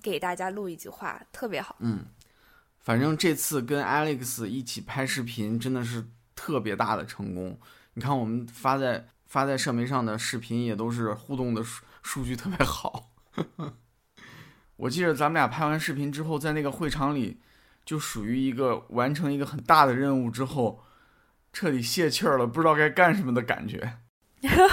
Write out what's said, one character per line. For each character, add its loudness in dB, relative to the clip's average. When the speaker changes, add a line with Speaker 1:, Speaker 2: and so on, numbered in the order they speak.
Speaker 1:
给 -4
大 -2
家 -4
录 -6
一 -10
句 -16
话， -10
特 -8
别 -4
好。 -12
Speaker 2:
嗯， -2
反 0
正 2
这 2
次 -2
跟 -2
Alex -2
一 -4
起 -8
拍 -6
视 -2
频 -4
真 -2
的 -2
是 -6
特 -4
别 -4
大 2
的 -2
成 -8
功。 -8
你 -10
看 0
我 -2
们 -4
发 -2
在， -2
发 0
在 0
社 -2
媒 0
上 0
的 -2
视 -4
频 -4
也 -2
都 -2
是 -2
互 -8
动 -2
的 -2
数-， -10
数 -6
据 -4
特 -8
别 0
好。 -4
<laughs> -20
我 -6
记 -2
得 4
咱 2
们 2
俩 4
拍 -2
完 0
视 -4
频 -2
之 -6
后， -2
在 -2
那 0
个 -2
会 -4
场 0
里 -4
就 -4
属 -6
于 0
一 2
个 0
完 2
成 0
一 0
个 -2
很 -6
大 10
的 6
任 2
务 0
之 -4
后， -2
彻 -2
底 0
泄 2
气 0
儿 6
了， 4
不 -2
知 4
道 8
该 6
干 6
什 0
么 0
的 2
感 -2
觉。 -8